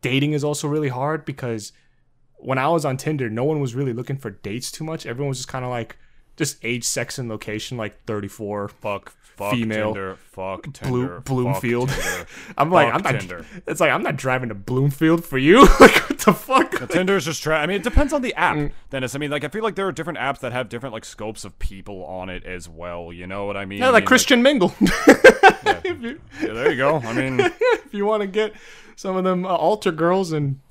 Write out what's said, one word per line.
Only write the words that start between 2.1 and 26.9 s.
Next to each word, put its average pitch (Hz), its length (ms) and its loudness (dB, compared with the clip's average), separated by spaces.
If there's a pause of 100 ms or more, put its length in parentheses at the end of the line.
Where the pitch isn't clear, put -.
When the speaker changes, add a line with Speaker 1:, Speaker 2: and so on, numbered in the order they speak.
Speaker 1:
when 131 220 -4
I 135 100 0
was 165 160 2
on 135 120 0
Tinder, 135 340 -4
no 113 140 -2
one 151 160 0
was 127 140 -4
really 131 200 -2
looking 127 240 -8
for 117 120 -8
dates 104 400 -10
too - 140 -10
much. 160 220 -8
Everyone 139 240 -6
was 127 80 -6
just 127 120 -12
kinda 127 180 -6
like, 120 280 -6 (400)
just - 260 -6
age, 117 220 -4
sex, - 340 -6
and 123 120 -8
location, 107 480 -8
like, 107 260 -10
thirty-four, 104 640 -6
Speaker 2:
Fuck, - 540 -10
fuck 101 320 -6
Speaker 1:
female, 107 400 -2
Speaker 2:
Tinder, 95 220 -8
fuck 95 480 -10
Speaker 1:
Blue-, 147 80 -12 (340)
Speaker 2:
Tinder, 87 100 -8
fuck - 80 -16
Speaker 1:
Bloomfield. 123 640 -2
Speaker 2:
Tinder, - 380 -4 (160)
Speaker 1:
<laughs> - 160 -16
I'm 151 120 2
like, 160 220 6
Speaker 2:
fuck - 20 -4 (120)
Speaker 1:
I'm 139 80 0
not, 107 60 -4
Speaker 2:
Tinder. 90 260 -12 (200)
Speaker 1:
it's 156 140 -4
like, 160 100 4
I'm 139 120 0
not - 140 -4
driving 127 340 -4
to 107 40 -8
Bloomfield 143 680 2
for 135 140 -4
you. 180 340 10
<laughs> - 80 8
Like, - 300 8
what - 80 -4
the 196 160 4
fuck? - 440 0
Speaker 2:
The 127 80 -8
Tinder's 185 380 0
just 156 180 -6
tra-, 156 140 0
I 151 100 0
mean, 185 100 -2
it 196 80 -4
depends 277 280 2
on 302 80 0
the 247 140 -2
app, 156 220 4
Speaker 1:
Mm. 147 160 -2 (180)
Speaker 2:
Dennis. 131 240 -6
I 139 40 -6
mean, 147 120 -4
like, 147 140 -4
I 147 40 -6
feel 214 140 -8
like 214 140 -2
there 196 120 -2
are 175 40 -4
different 151 260 -8
apps 131 220 -4
that 120 120 -8
have 123 160 -4
different, 117 240 -10
like, 110 140 -12
scopes - 400 -12
of - 120 -18
people 98 460 -6
on 92 240 -10
it 90 160 -10
as 87 240 -12
well. 85 460 -12
You 90 120 -14
know 98 200 -8
what 101 100 -6
I 98 80 -6
mean? 98 140 -8
Speaker 1:
Yeah, 254 80 0
like 254 80 4
Speaker 2:
Like 214 100 6
Speaker 1:
Christian 247 380 4
Mingle. 254 360 2
<laughs> 208 60 2 (800)
Speaker 2:
Yeah. - 200 2
Speaker 1:
If 339 160 -4
you 247 200 -10 (220)
Speaker 2:
Yeah, 320 100 -4
there 123 180 0
you 143 60 -2
go. 139 220 2